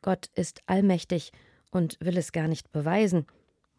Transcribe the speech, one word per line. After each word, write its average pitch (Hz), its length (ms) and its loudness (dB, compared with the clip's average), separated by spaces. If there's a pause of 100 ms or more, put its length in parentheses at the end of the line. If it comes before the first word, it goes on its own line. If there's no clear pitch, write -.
Gott 190 320 -4
ist - 320 -6
allmächtig 185 640 0 (380)
und 170 300 -2
will 175 180 -2
es 165 140 -4
gar 160 160 -2
nicht - 240 -4
beweisen. 170 560 0 (520)